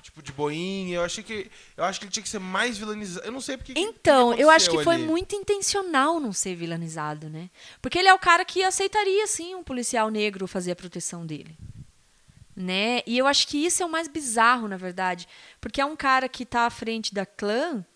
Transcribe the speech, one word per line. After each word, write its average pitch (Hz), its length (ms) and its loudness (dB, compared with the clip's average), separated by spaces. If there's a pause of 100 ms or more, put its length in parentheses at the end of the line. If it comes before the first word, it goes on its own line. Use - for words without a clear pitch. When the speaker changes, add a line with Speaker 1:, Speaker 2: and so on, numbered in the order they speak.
Speaker 1:
Tipo, - 220 -20
de - 100 -12
boinha. 175 640 -4
Eu 175 60 0
achei 175 200 -6
que, 214 280 -10 (260)
eu 147 80 -2
acho 185 140 -4
que 214 80 -12
ele 185 40 -12
tinha 214 120 -6
que - 60 -10
ser 214 100 -8
mais 196 400 -2
vilanizado. 214 460 -8
Eu 220 60 -8
não 262 80 -8
sei 262 160 -6
porque 262 200 -6
que 294 40 4
Speaker 2:
Então, 285 560 6
Speaker 1:
que 233 60 2
Speaker 2:
eu 302 80 10
acho 320 160 10
que - 100 2
Speaker 1:
aconteceu 302 80 2
Speaker 2:
foi 339 120 6
Speaker 1:
ali. 330 100 -2
Speaker 2:
muito 339 300 0
intencional 370 840 0
não 240 140 -4
ser 185 220 -4
vilanizado, 160 760 -6
né? 160 220 -12 (320)
Porque 339 160 -2
ele 381 80 6
é 381 60 10
o 381 60 6
cara 349 240 4
que 359 200 -2
aceitaria, 392 640 0
sim, 349 260 -6
um 359 100 -12
policial 240 460 -2
negro 208 380 -2
fazer 180 240 -4
a 175 40 -2
proteção 175 480 -10
dele. 160 320 -12 (1000)
Né? 196 520 0
E 233 100 0
eu 254 80 4
acho 277 220 2
que 294 180 -4
isso 349 160 0
é 359 40 0
o 339 40 -6
mais 320 200 -4
bizarro, 240 580 2
na 196 80 -6
verdade. 180 520 -6 (340)
Porque - 180 -6
é 277 60 2
um 311 100 -6
cara 262 320 2
que 254 180 -10
tá 233 200 0
à 240 40 0
frente 226 440 -6
da 190 120 -2
clã, 226 600 -2 (100)